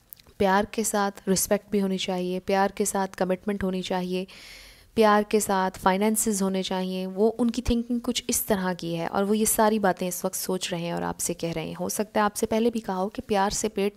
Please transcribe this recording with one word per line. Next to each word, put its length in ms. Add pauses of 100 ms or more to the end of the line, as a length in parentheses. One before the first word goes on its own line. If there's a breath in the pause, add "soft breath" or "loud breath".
(380)
प्यार 260
के 200
साथ 280 (160)
रिस्पेक्ट 420
भी 80
होनी 200
चाहिए, 400
प्यार 340
के 120
साथ 240
कमिटमेंट 560
होनी 180
चाहिए, 440 (680 loud breath)
प्यार 280
के 180
साथ 300
फाइनेंसेस 720
होने 200
चाहिए। 440
वो 220
उनकी 340
थिंकिंग 380
कुछ 300
इस 160
तरह 280
की 200
है 140
और 160
वो 100
ये 120
सारी 320
बातें 300
इस 160
वक्त 120
सोच 360
रहे 100
हैं 120
और 80
आपसे 320
कह 180
रहे 160
हैं। 60
हो 140
सकता 320
है 40
आपसे 220
पहले 240
भी 100
कहा 160
हो 120
कि 140
प्यार 280
से 180
पेट 280